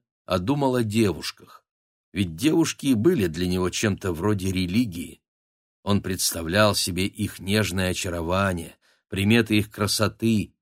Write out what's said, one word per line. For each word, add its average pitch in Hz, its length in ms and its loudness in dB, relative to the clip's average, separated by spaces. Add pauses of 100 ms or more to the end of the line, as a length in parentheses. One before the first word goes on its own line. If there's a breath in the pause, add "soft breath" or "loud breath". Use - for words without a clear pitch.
(260)
а 92 140 0
думал 135 360 0
о 120 80 2
девушках. 104 840 -2 (480)
Ведь 85 220 -2
девушки 156 520 0
и 131 60 4
были 113 340 2
для 87 200 -4
него 90 220 0
чем-то 98 440 -2
вроде 95 380 -2
религии. 90 720 -2 (600)
Он 98 180 2
представлял 92 720 0
себе 92 320 -2
их - 320 -6
нежное 92 520 0
очарование, 87 840 -2 (300)
приметы 107 500 2
их 104 140 0
красоты, 104 920 0